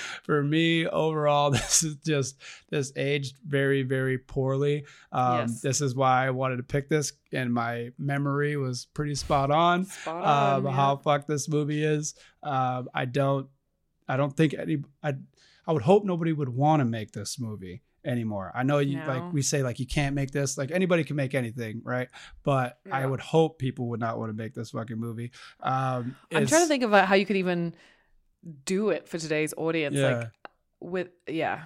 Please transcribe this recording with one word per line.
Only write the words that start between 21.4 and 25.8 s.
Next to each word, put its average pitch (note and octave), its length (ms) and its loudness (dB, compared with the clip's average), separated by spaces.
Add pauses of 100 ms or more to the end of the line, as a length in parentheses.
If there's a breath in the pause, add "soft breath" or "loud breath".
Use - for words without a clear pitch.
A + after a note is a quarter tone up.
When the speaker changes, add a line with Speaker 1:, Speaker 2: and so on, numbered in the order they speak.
Speaker 1:
right? B2 260 -4 (360 loud breath)
But C3 340 0 (140)
I C3+ 80 -2
Speaker 2:
Yeah. C3 60 0
Speaker 1:
would C3 140 -2
hope D#3+ 380 2
people B2+ 300 -4
would A#2 120 -4
not A2+ 180 -2
wanna A2 160 -6
make A2 200 -8
this A#2 160 -10
fucking A#2 280 -8
movie. A#2 340 -8 (280 loud breath)
Um, C3 540 -4 (160)